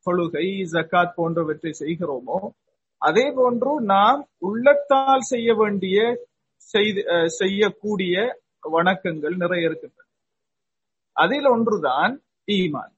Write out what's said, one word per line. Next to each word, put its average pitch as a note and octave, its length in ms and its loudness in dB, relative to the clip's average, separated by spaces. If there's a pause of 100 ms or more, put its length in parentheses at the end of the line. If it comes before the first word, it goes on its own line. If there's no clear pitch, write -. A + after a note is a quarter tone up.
தொழுகை, F3+ 580 -2
ஜக்காத் E3+ 520 -2
போன்றவற்றை E3 640 -4
செய்கிறோமோ, D#3 720 -6 (500)
அதே A3+ 360 2
போன்று B3+ 460 0
நாம் G#3+ 480 4 (100)
உள்ளத்தால் C4+ 840 2
செய்ய A#3 340 0
வேண்டிய, G#3 720 0 (300)
செய்து, G#3 440 -2
அஹ், E3+ 260 0
செய்யக்கூடிய G3 1120 -2 (320)
வணக்கங்கள் E3+ 640 0
நிறைய F3 300 -2
இருக்கின்றன. D#3 420 -8 (1040)
அதில் C4 340 2
ஒன்றுதான் G#3+ 760 0 (240)
ஈமான். F#3 520 -2